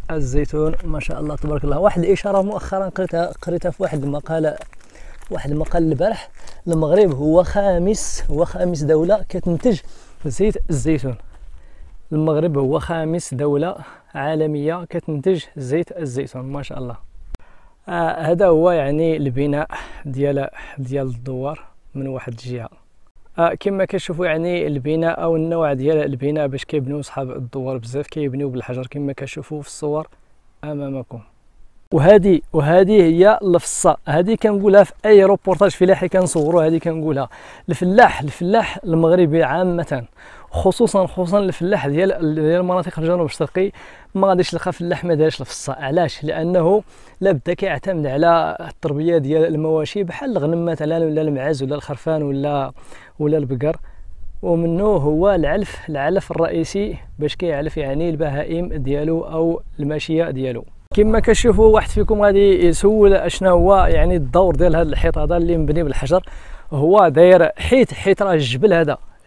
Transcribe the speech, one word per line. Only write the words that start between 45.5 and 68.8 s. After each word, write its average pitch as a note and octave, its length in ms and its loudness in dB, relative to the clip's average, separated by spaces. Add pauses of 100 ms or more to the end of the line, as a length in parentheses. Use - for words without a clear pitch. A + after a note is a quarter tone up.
علاش؟ D3 520 -2
لانه E3+ 580 0 (380)
لابد F3+ 300 0
كيعتمد E3+ 560 -4
على D#3+ 540 2
التربيه D#3+ 580 -2
ديال D#3 260 2
المواشي، D#3+ 580 -2
بحال A3 340 -6
الغنم E3 280 0
مثلا، D#3+ 340 -2
ولا D#3 240 0
المعز، C#3+ 400 -2
ولا C#3 120 -4
الخرفان، D3+ 480 -6
ولا، C#3 500 -4 (460)
ولا D3+ 200 0
البقر. C#3 380 -2 (640)
ومنه E3+ 440 0
هو E3 440 2
العلف، F3+ 480 -2 (100)
العلف D#3 420 -2
الرئيسي E3 680 -2 (220)
باش D3 180 -4
كيعلف، D#3 400 -4
يعني، D3+ 340 -2
البهائم D#3 600 -4
ديالو D3 480 -2
او E3 420 -2 (180)
الماشيه D#3 500 -2
ديالو. C3 340 -6 (300)
كما G#3+ 260 4
كتشوفوا، G#3+ 540 6
واحد - 140 2
فيكم G#3 340 0
غادي G3 440 6
يسول G3+ 480 6
اشنا F#3 360 0
هو، F3+ 260 6
يعني، F3 400 4
الدور E3+ 380 2
ديال D#3+ 220 4
هذا C3+ 120 2
الحيط E3 300 0
هذا D#3 180 0
اللي E3+ 200 2
مبني D#3 260 2
بالحجر. D3 400 0 (500)
هو E3+ 360 6
داير E3+ 480 8
حيت، - 380 2
حيت - 280 0
راه G3 100 0
الجبل D3 400 2
هذا، E3 260 2 (280)